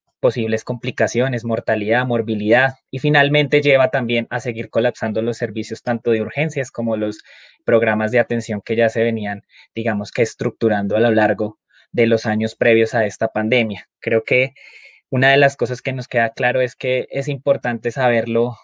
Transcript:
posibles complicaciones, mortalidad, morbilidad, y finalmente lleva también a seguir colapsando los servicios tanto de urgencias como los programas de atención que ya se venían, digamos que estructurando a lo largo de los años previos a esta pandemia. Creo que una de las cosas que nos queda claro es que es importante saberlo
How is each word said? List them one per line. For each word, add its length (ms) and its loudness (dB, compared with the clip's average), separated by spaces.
posibles 460 -2
complicaciones, 800 -2
mortalidad, 600 0
morbilidad, 720 0
y 80 -8
finalmente 640 2
lleva 300 4
también 400 -2
a 100 -4
seguir 280 -8
colapsando 540 -2
los 140 -2
servicios 480 -8
tanto 260 -2
de 120 2
urgencias 500 -4
como 240 -4
los 260 -4
programas 460 2
de 80 2
atención 460 -2
que 100 -4
ya 140 2
se 160 0
venían, 400 -4
digamos 340 -4
que 120 -2
estructurando 760 -2
a 40 2
lo 120 4
largo 480 0
de 120 2
los 180 2
años 300 -2
previos 400 2
a 100 2
esta 240 -4
pandemia. 580 -2
Creo 240 0
que 300 0
una 180 4
de 60 4
las 220 4
cosas 240 -4
que 100 -6
nos 160 -10
queda 220 0
claro 320 0
es 120 -4
que 360 -2
es 180 -4
importante 640 -2
saberlo 720 0